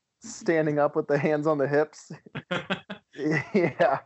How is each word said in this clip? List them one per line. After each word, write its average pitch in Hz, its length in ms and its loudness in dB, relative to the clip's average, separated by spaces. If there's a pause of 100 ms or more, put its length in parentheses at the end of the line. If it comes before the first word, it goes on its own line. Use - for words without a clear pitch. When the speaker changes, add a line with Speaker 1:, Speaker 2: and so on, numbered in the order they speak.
Speaker 1:
<laughs> - 180 -20
Speaker 2:
standing 156 560 0
up 147 180 2
with 156 100 -2
the 147 120 2
hands 151 280 0
on 156 120 2
the 139 100 2
hips. 147 420 -2 (400)
<laughs> - 0 -
Speaker 1:
<laughs> - 680 -8 (320)
Speaker 2:
Yeah. 156 540 2